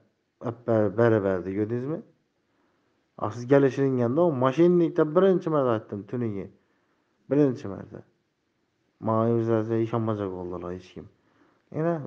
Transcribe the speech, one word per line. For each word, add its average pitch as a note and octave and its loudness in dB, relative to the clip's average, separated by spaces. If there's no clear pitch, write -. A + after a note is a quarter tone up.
hep A#2 -10
ber-, G#2+ 2
beraberdi, G2 2
gördünüz G#2+ -4
mü? D#3+ -8
Ah, G#2+ -4
siz A#2+ -10
gelişiringanda C3+ 2
o F3 4
mashinlikda D#3 2
birinchi F#3 2
marta C#3 2
aytdim A2 -4
tunigi. A2 -6
Birinchi C3+ 2
marta. - -14
Manga A2 0
o'zlariga A2+ 0
ishonmajak A2+ -2
bo'ldilar F2 -10
hech F2+ -14
kim. - -16
Yana E3 -2